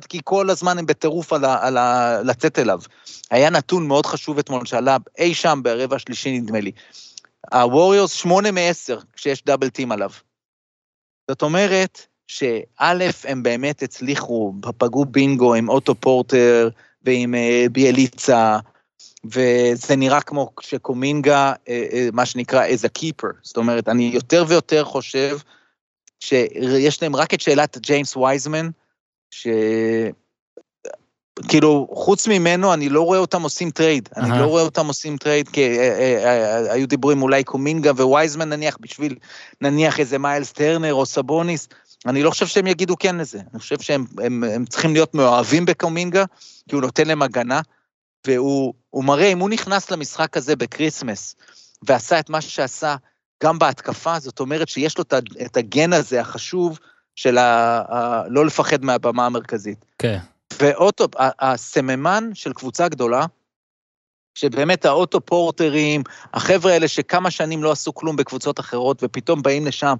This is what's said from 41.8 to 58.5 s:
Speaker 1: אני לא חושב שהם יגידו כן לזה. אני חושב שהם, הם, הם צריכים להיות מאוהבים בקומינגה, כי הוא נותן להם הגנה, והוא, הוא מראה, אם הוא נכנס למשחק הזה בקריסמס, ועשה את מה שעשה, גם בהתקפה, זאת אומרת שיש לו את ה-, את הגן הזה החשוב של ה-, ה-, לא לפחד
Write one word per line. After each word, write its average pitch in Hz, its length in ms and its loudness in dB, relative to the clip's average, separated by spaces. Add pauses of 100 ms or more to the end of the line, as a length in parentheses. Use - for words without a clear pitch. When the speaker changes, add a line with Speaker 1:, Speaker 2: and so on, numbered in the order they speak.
Speaker 1:
אני 135 180 0
לא 160 60 4
חושב 170 180 -2
שהם 190 200 0
יגידו 180 300 0
כן 185 200 -2
לזה. 127 220 -8 (120)
אני 113 80 -14
חושב 143 200 -6
שהם, 139 260 -2 (180)
הם, 120 200 -2
הם 117 220 -4
צריכים 160 280 -2
להיות 156 200 2
מאוהבים 127 520 2
בקומינגה, 175 600 0 (440)
כי 147 60 -4
הוא 143 60 0
נותן 131 260 0
להם 151 140 0
הגנה, 127 400 0 (640)
והוא, 135 460 0 (160)
הוא 135 140 -4
מראה, 143 240 4
אם 180 120 2
הוא 196 100 -2
נכנס 202 420 -4
למשחק 160 460 -4
הזה 143 180 0
בקריסמס, 123 800 -6 (480)
ועשה 135 360 0
את 151 100 -6
מה 156 120 -4
שעשה, 147 540 -6 (480)
גם 160 160 2
בהתקפה, 160 600 -2
זאת 131 200 -12
אומרת 151 300 -4
שיש 151 280 -4
לו 175 60 -4
את - 100 -2
ה-, - 320 -4
את - 120 -4
הגן 139 360 2
הזה 127 280 2
החשוב 165 580 -4 (360)
של 123 220 2
ה-, 117 520 4
ה-, 117 400 -2
לא 139 160 4
לפחד 143 400 -2